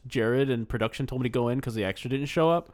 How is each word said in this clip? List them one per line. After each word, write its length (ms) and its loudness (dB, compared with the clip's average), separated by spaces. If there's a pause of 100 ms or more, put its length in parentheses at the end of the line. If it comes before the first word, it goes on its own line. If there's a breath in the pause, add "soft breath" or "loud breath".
Jared, 420 2
and 200 -2
production 380 -2
told 140 -4
me 40 0
to 80 -2
go 160 2
in 120 0
'cause 140 -6
the 80 0
extra 260 -4
didn't 180 -2
show 220 2
up. 240 0